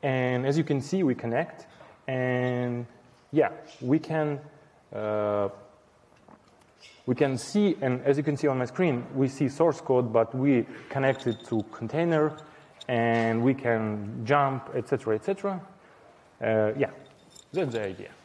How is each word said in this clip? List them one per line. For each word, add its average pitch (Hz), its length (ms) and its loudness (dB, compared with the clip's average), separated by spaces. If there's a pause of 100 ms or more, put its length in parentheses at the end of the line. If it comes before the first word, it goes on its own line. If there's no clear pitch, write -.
And 127 460 0
as 139 100 2
you 165 60 2
can 143 180 0
see, 190 220 -2
we 131 100 4
connect. 120 540 -4 (400)
And 123 800 -2 (460)
yeah, 143 180 4 (280)
we 127 180 2
can, 151 440 -2 (520)
uh, 104 540 0 (1600)
we 123 100 2
can 135 220 2
see, 208 440 2
and 127 220 0
as 139 140 4
you 147 60 -2
can 147 120 0
see 147 140 2
on 131 80 0
my 127 80 0
screen, 123 400 0 (100)
we 135 140 2
see 139 180 0
source 156 320 2
code, 123 320 2
but 113 240 2
we 131 300 4 (240)
connect 135 380 0
it 110 180 -4
to 110 260 -2
container, 151 640 0 (540)
and 117 520 2
we 127 120 4
can 110 720 -2
jump, 135 500 0
et 127 140 -4
cetera, 113 260 0
et 107 80 -4
cetera. 196 380 -4 (840)
Uh, 110 340 2
yeah, 139 120 0 (640)
that's 156 180 0
the 113 140 -4
idea. 95 240 -10 (160)